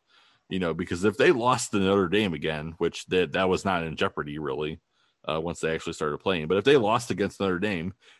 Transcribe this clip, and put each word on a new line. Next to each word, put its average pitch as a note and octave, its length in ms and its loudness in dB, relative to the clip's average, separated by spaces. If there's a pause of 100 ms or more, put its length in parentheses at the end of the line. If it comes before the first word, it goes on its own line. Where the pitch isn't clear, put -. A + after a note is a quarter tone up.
(500)
you F#2 100 -2
know, E2+ 140 0
because F2 300 -4
if G2+ 140 2
they D3 140 6
lost B2 400 0
to G#2+ 80 0
Notre G2 280 4
Dame G2 260 0
again, D#2 440 -4
which - 300 -2
that, F2 260 0
that F#2 160 2
was F#2 160 0
not F2+ 180 0
in D#2+ 120 -6
jeopardy D2+ 440 -4
really, D2+ 400 -6 (500)
uh, D#2+ 100 -2
once E2 200 -6
they D#2+ 160 -2
actually D#2+ 180 -6
started D2 240 -4
playing, E2+ 300 -2
but F#2 100 2
if G2+ 60 2
they C#3+ 140 6
lost A2+ 340 0
against F#2+ 280 -2
Notre F#2 200 0
Dame, F#2+ 340 -4 (260)